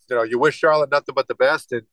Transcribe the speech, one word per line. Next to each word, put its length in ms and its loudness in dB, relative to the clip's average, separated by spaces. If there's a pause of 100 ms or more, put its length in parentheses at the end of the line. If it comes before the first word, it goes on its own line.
you 60 -4
know, 80 0
you 160 -4
wish 180 0
Charlotte 360 2
nothing 240 -2
but 100 -2
the 80 -8
best, 380 0
and, 100 -6 (100)